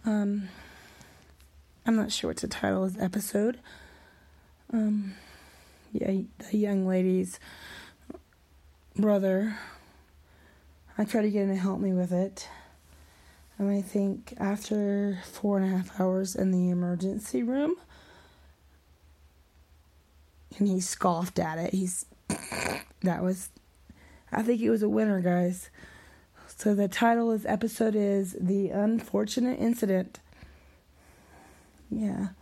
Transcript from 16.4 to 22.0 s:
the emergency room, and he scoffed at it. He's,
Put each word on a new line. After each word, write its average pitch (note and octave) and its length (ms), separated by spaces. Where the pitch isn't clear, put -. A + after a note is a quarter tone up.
the F3+ 180
emergency F3+ 720
room, C#4+ 320
and G3+ 80
he F#3 140
scoffed F3+ 600
at D#3+ 180
it. E3+ 160
He's, F#3 320